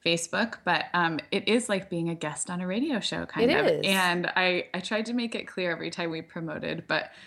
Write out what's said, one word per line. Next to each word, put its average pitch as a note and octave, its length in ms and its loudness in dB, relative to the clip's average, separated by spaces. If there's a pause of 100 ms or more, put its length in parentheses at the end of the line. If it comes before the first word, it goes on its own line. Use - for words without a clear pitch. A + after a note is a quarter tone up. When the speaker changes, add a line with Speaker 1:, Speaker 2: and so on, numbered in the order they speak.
Speaker 1:
Facebook, F3 600 0
but, E3 200 2 (100)
um, E3 240 2 (140)
it - 160 0
is A3+ 200 4
like F#3+ 220 -2
being E3+ 180 0
a E3+ 60 -2
guest D3+ 340 -6
on F3+ 120 -4
a F#3 60 -4
radio A#3 340 0
show, E3+ 260 -4
kind - 240 2
Speaker 2:
It D#4 80 4
Speaker 1:
of. - 80 4
Speaker 2:
is. D#3+ 200 2
Speaker 1:
And F3+ 500 4
I, F3+ 360 2
I F3+ 60 -2
tried G#3+ 280 -2
to A#3 80 -6
make A#3 200 -2
it - 140 -6
clear F3+ 240 -2
every E3 180 -6
time E3+ 200 -4
we D#3+ 120 -4
promoted, E3 640 -6
but, - 240 0 (160)